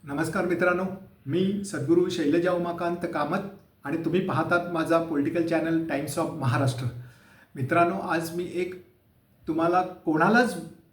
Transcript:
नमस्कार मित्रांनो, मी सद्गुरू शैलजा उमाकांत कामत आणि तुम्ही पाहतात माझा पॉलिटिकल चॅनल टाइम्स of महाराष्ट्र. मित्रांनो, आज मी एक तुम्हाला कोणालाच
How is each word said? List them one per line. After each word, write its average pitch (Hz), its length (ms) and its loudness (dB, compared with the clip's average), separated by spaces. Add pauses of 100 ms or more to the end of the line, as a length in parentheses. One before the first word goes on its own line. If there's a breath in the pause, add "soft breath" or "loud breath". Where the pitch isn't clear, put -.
नमस्कार 160 400 -2
मित्रांनो, 180 360 2 (440)
मी 190 380 0
सद्गुरू 160 440 2
शैलजा 170 440 2
उमाकांत 175 440 -2 (180)
कामत 156 240 -2 (460)
आणि 147 120 -4
तुम्ही 165 240 0
पाहतात 170 520 0
माझा 160 300 2
पॉलिटिकल 160 440 0
चॅनल 165 400 0
टाइम्स 147 320 -4
of 156 60 0
महाराष्ट्र. 131 640 -2 (680 loud breath)
मित्रांनो, 170 440 2
आज 165 380 -4
मी 175 180 -4
एक 180 300 -6 (640)
तुम्हाला 170 340 2
कोणालाच 185 800 2 (300)